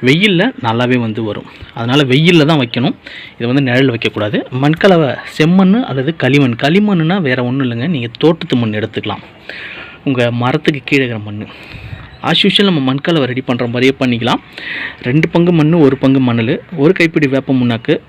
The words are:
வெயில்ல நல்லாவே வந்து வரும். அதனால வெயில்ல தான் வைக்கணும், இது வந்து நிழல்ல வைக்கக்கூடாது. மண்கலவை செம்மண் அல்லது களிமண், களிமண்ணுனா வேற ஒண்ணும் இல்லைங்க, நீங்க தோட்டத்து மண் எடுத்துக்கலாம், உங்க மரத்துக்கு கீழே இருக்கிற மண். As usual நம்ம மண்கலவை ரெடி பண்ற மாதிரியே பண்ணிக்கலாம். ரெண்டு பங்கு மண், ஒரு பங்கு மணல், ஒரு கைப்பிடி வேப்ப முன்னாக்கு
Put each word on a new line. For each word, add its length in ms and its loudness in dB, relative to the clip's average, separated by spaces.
வெயில்ல 400 2
நல்லாவே 380 2
வந்து 240 -4
வரும். 200 -8
அதனால 340 0
வெயில்ல 380 4
தான் 140 2
வைக்கணும், 320 -2
இது 140 -4
வந்து 160 2
நிழல்ல 280 2
வைக்கக்கூடாது. 440 -2
மண்கலவை 460 4
செம்மண் 420 4
அல்லது 220 -4
களிமண், 400 4
களிமண்ணுனா 540 2
வேற 120 0
ஒண்ணும் 160 -2
இல்லைங்க, 300 -4
நீங்க 140 -4
தோட்டத்து 400 0
மண் 160 -2
எடுத்துக்கலாம், 440 -6
உங்க 220 0
மரத்துக்கு 480 -2
கீழே 160 2
இருக்கிற 220 -6
மண். 180 -10
As 180 0
usual 200 2
நம்ம 200 0
மண்கலவை 420 0
ரெடி 200 -6
பண்ற 240 -2
மாதிரியே 260 2
பண்ணிக்கலாம். 400 -2
ரெண்டு 260 0
பங்கு 240 4
மண், 260 4
ஒரு 180 4
பங்கு 260 4
மணல், 240 0
ஒரு 160 4
கைப்பிடி 360 2
வேப்ப 260 0
முன்னாக்கு 340 0